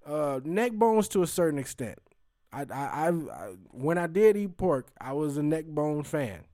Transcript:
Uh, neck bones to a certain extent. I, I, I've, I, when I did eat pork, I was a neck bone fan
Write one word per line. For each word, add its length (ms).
Uh, 380
neck 300
bones 360
to 120
a 60
certain 320
extent. 400
I, 220
I, 340
I've, 220
I, 240
when 260
I 100
did 300
eat 200
pork, 300
I 140
was 240
a 60
neck 220
bone 380
fan 500